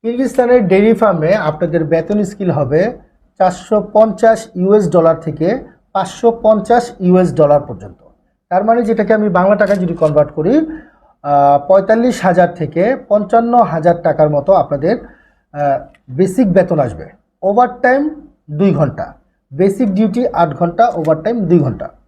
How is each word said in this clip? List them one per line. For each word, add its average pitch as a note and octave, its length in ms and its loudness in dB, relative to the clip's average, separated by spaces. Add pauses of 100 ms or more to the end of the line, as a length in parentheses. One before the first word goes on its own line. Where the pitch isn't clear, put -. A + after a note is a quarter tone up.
কিরগিজস্তানের B3 640 2
ডেইরি G3+ 260 4
ফার্মে F#3+ 420 2
আপনাদের D#3+ 480 -2
বেতন E3 400 -2
স্কেল F#3 280 -4
হবে D3 420 -2 (440)
চারশো G3+ 560 -2
পঞ্চাশ A3 600 2
ইউএস F#3+ 340 2
ডলার E3 300 2
থেকে F3 460 -6 (280)
পাঁচশো A3+ 480 -2
পঞ্চাশ G#3+ 580 0
ইউএস F3+ 340 2
ডলার D3 260 2
পর্যন্ত। F#2+ 380 -12 (520)
তার F#3+ 140 -2
মানে A#3 180 2
যেটাকে A3 320 -2
আমি G#3+ 160 0
বাংলা F#3 260 2
টাকায় G3+ 240 0
যদি E3+ 140 -2
কনভার্ট D3 380 0
করি, E3 260 -2
আহ, C#3+ 1120 -2
পঁয়তাল্লিশ A3 540 2
হাজার F3 320 2
থেকে F3 440 -4 (100)
পঞ্চান্ন A#3 560 2
হাজার E3 380 0
টাকার D#3 280 0
মতো D3 240 0
আপনাদের, D#3+ 440 0
আহ, - 840 -8 (300)
বেসিক F#3 440 0
বেতন F3+ 260 2
আসবে। F2+ 260 -4 (360)
ওভারটাইম B3 680 0 (420)
দুই E3+ 220 0
ঘন্টা, C#3 400 -4 (400)
বেসিক F#3+ 400 -2
ডিউটি A3 340 -2
আট D#3+ 260 -2
ঘন্টা, F3 340 0
ওভারটাইম E3 520 -2
দুই F3 200 2
ঘন্টা। B2+ 300 -4 (180)